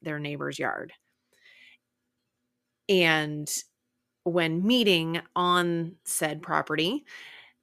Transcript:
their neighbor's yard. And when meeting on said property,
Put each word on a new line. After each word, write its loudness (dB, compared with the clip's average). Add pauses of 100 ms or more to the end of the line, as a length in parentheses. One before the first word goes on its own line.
their -6
neighbor's -6
yard. -4 (1900)
And 2 (720)
when 0
meeting 2 (140)
on 0
said -4
property, -2 (600)